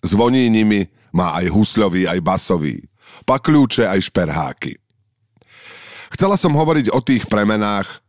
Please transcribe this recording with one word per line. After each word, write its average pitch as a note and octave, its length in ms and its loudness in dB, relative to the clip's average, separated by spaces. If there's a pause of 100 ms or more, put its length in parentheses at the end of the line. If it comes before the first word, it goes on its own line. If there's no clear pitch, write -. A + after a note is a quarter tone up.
Zvoní A#2+ 440 2
nimi, G#2+ 400 2 (240)
má F2 240 -2
aj F2 160 -2
husľový, F#2+ 560 0
aj F2 160 -2
basový. D#2+ 640 -4 (400)
Pa C3+ 160 0
kľúče, C#3 400 2
aj F#2+ 240 0
šperháky. D2+ 720 -6 (1400)
„Chcela G3 240 0
som D#3+ 160 0
hovoriť D3+ 400 2
o C3 80 0
tých B2 240 0
premenách. G#2 800 -2